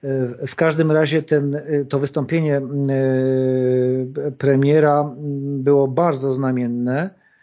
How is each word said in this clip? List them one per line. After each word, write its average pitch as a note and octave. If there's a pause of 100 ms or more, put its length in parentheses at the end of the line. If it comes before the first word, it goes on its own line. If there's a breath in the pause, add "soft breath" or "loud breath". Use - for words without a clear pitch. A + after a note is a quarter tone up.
E, C3
w -
każdym D#3+
razie D#3
ten, C#3+
e, D3
to C#3
wystąpienie, C#3+
e, C3
premiera, D3
m, C#3+
było C#3
bardzo C3+
znamienne, B2+ (340 soft breath)